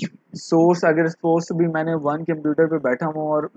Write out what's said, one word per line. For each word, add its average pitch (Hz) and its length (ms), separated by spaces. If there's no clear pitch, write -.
Source, 170 500
अगर 160 240
सपोज 165 380
भी 170 160
मैंने 160 200
one 147 180
computer 156 440
पे 160 100
बैठा 127 160
हूँ 156 260
और 151 260